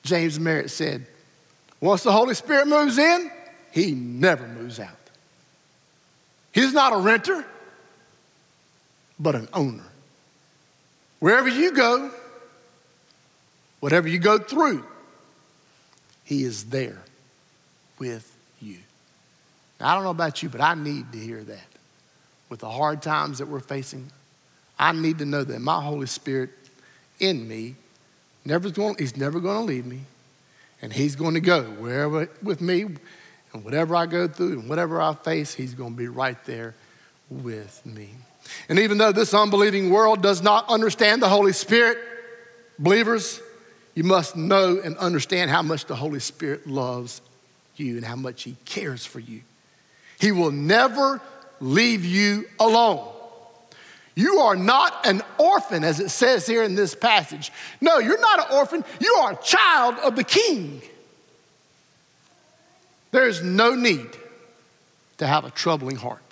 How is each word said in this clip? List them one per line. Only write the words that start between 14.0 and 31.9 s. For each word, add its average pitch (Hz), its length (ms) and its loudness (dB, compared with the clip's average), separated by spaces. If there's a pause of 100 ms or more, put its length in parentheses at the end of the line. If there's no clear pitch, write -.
you 175 120 -2
go 208 180 4
through, 233 480 0 (1400)
he 143 200 -4
is 107 220 -8
there 113 380 -8 (960)
with 117 340 -12 (280)
you. 101 160 -18 (1040)
Now, 131 80 0
I 175 60 2
don't 196 100 -4
know 180 60 -2
about 165 300 -4
you, 165 60 -8
but 123 140 -8
I 160 120 2
need 147 380 -8
to 113 80 -18
hear 110 240 -14
that. 104 240 -20 (840)
With 113 120 -16
the 110 80 -14
hard 147 320 -4
times 151 380 -4
that 139 80 -10
we're 143 120 -10
facing, 135 520 -12 (680)
I 160 140 2
need 160 240 -2
to 147 80 -6
know 143 180 -4
that 123 160 -8
my 151 220 -2
Holy 143 260 -6
Spirit 131 440 -6 (680)
in 165 260 -2
me, 113 300 -12 (680)
never 175 240 -2
gonna, 202 280 -4
he's 135 200 -6
never 147 220 -4
gonna 202 260 -4
leave 127 200 -6
me, 127 160 -14 (800)
and 110 120 -14
he's 139 220 -2
gonna 160 260 -2
go 165 220 4
wherever 127 640 -4 (120)